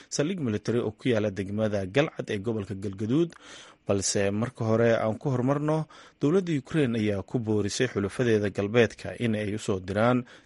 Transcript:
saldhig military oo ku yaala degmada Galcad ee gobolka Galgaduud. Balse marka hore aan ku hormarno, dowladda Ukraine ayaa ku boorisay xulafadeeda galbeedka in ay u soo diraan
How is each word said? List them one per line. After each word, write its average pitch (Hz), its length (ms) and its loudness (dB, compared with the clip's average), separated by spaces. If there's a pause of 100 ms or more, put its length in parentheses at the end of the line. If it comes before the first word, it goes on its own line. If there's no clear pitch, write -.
saldhig 170 300 -2
military 117 400 -2
oo 110 120 -2
ku - 180 -4
yaala 104 220 2
degmada 101 540 -2
Galcad 120 460 -2
ee 107 80 -2
gobolka 107 360 -6
Galgaduud. 107 600 -2 (540)
Balse 98 420 0
marka 113 340 -4
hore 113 360 4
aan 110 160 -2
ku - 160 -4
hormarno, 143 540 0 (340)
dowladda 170 320 2
Ukraine 131 480 0
ayaa 101 240 0
ku - 140 -4
boorisay 107 500 0
xulafadeeda 104 640 2
galbeedka 101 640 2
in 117 180 0
ay 107 200 -4
u - 20 -6
soo 101 220 -2
diraan 110 460 2 (200)